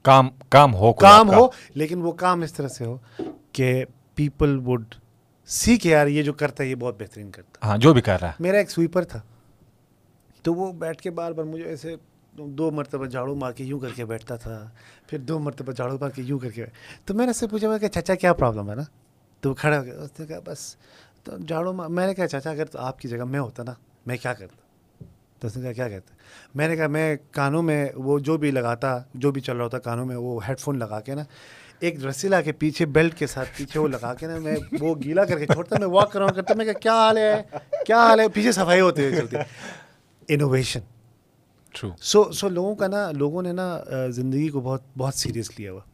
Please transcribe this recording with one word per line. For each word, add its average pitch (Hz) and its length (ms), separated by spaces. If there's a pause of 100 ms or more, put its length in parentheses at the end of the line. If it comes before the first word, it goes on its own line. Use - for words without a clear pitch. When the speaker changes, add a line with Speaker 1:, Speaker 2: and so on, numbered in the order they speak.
Speaker 1:
کام، 131 280 (200)
کام 135 260
ہو 110 180
کوئی 196 180
Speaker 2:
کام 214 180
Speaker 1:
آپ 190 60
کا۔ 220 60
Speaker 2:
ہو، 254 60 (260)
لیکن 156 280
وہ 165 100
کام 175 300
اس 156 120
طرح 139 140
سے 123 180
ہو 120 120 (540)
کہ 127 340 (360)
people 143 340
would 123 480 (500)
see 233 280
کہ 175 60
یار 151 200
یہ 147 160
جو 143 100
کرتا 147 300
ہے 131 60
یہ 127 60
بہت 120 260
بہترین 101 300
کرتا - 340
ہے۔ 107 60
Speaker 1:
ہاں، 104 60
جو 147 160
بھی 123 80
کر 92 200
رہا 87 60
ہے۔ 82 120
Speaker 2:
میرا 185 180
ایک 190 140
سویپر 170 320
تھا، 113 180 (1200)
تو 165 120
وہ 185 200
بیٹھ 160 280
کے 180 100
بار 170 200
بار 160 140
مجھے 160 180
ایسے 160 320 (420)
دو 147 340
مرتبہ 139 340
جھاڑو 131 300
مار 127 160
کے 127 120
یوں 135 160
کر 127 160
کے 120 100
بیٹھتا 113 300
تھا، 113 340 (380)
پھر 156 100
دو 147 220
مرتبہ 139 320
جھاڑو 127 300
مار 139 80
کے 135 120
یوں 131 180
کر 123 100
کے، 110 160 (400)
تو 196 80
میں 233 120
نے 247 40
اس 226 80
سے 233 100
پوچھا، 214 220
میں 220 80
کہ 208 100
"چچا 185 280
کیا 180 180
پرابلم 107 360
ہے 107 60
نا؟" 143 80 (580)
تو 135 80
وہ 131 40
کھڑا 151 260
ہو 123 60
گیا، 123 160
اس 147 180
نے 160 60
کہا 160 200
"بس۔" - 300 (480)
تو - 140
جھاڑو 170 360
مار، 180 140
میں 180 200
نے 196 60
کہا 180 140
"چچا 143 220
اگر 151 160
تو - 140
آپ 127 200
کی 131 80
جگہ 117 160
میں 135 160
ہوتا 117 240
نا، 120 100 (320)
میں 123 120
کیا 127 160
کرتا؟" - 300 (760)
تو 117 80
اس 107 100
نے 127 60
کہا 123 100
"کیا 123 160
کرتا؟" 95 260 (400)
میں 151 120
نے 165 80
کہا 156 120
"میں 156 280 (160)
کانوں 147 320
میں 147 320
وہ 135 240
جو 151 180
بھی 147 140
لگاتا، 123 480 (140)
جو 139 180
بھی 135 100
چل 127 140
رہا 120 100
ہوتا 120 140
کانوں 120 260
میں، 127 100
وہ 120 320
ہیڈ 131 120
فون 139 200
لگا 107 200
کے 135 160
نا، 147 80 (560)
ایک 165 260
رسی 135 220
لا 185 140
کے 151 100
پیچھے 151 340
بیلٹ 156 300
کے 143 120
ساتھ 131 300
پیچھے 151 220
وہ 151 80
لگا 123 260
کے 160 140
نا، 165 120
میں 156 160 (240)
وہ 156 240
گیلا 170 220
کر 165 140
کے 147 60
چھوڑتا، 156 340
میں 196 80
واک 202 280
اراؤنڈ 196 200
کرتا، 190 180
میں 220 120
کہا 214 140
کیا 226 140
حال 220 240
ہے، 214 260 (420)
کیا 226 120
حال 226 220
ہے؟" 220 80
پیچھے 214 240
صفائی 175 300
ہوتی 175 200
ہوئی 139 140
چلتی۔ 123 220 (880)
انوویشن۔ 131 520 (1000)
Speaker 1:
True۔ 95 180 (220)
Speaker 2:
So، 185 140 (140)
so 190 60
لوگوں 185 240
کا 202 120
نا، 196 240
لوگوں 147 300
نے 175 100
نا، 180 220
آ، 131 360
زندگی 131 400
کو 139 120
بہت، 131 200 (160)
بہت 131 180
سیریس 110 440
لیا 98 120
ہوا۔ 95 80 (140)